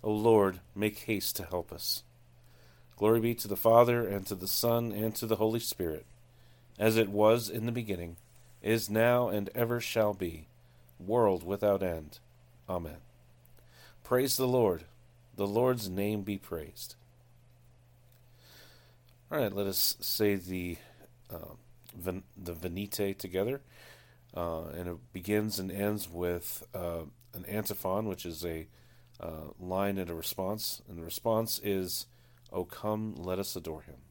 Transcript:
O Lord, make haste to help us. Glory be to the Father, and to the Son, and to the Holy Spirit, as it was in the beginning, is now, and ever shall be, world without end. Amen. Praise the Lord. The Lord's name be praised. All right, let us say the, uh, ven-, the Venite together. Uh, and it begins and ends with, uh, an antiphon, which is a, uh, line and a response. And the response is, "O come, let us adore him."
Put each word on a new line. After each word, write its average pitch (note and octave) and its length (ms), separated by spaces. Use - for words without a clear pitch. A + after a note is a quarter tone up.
O G#2+ 80
Lord, G#2+ 480
make G#2 240
haste - 380
to F#2+ 80
help F2 280
us. - 320
Glory A2 240
be A2+ 140
to - 140
the G2+ 80
Father, A#2+ 500
and G2 200
to - 80
the F#2 120
Son, A#2 460
and G#2+ 240
to B2 100
the A2 100
Holy A2 240
Spirit, E2 460
as A2 180
it A2 120
was G#2+ 420
in G#2+ 160
the A#2+ 60
beginning, F#2 440
is A2 260
now, A#2+ 400
and G2 260
ever A#2+ 260
shall G#2+ 340
be, E2 320
world G2 420
without G2 400
end. E2 380
Amen. E2 300
Praise B2+ 320
the C3 100
Lord. A2+ 380
The G2+ 100
Lord's A2+ 420
name G2+ 340
be G2 160
praised. - 560
All D#3 80
right, A2 140
let G2 140
us - 340
say G2+ 360
the, F2+ 420
uh, - 260
ven-, F#2 280
the F2 180
Venite G2 640
together. G2+ 420
Uh, E2 340
and F2 200
it E2+ 240
begins G#2 460
and F#2+ 120
ends G2+ 380
with, F2 680
uh, E2+ 280
an F2+ 100
antiphon, G2+ 600
which F#2+ 180
is E2 200
a, E2 220
uh, D#2 280
line F#2+ 400
and F2 120
a E2+ 40
response. F#2+ 720
And F2+ 80
the E2 60
response A2+ 600
is, F#2+ 440
"O F2+ 120
come, G#2+ 520
let F2+ 220
us G2 180
adore D#2+ 260
him." D#2+ 140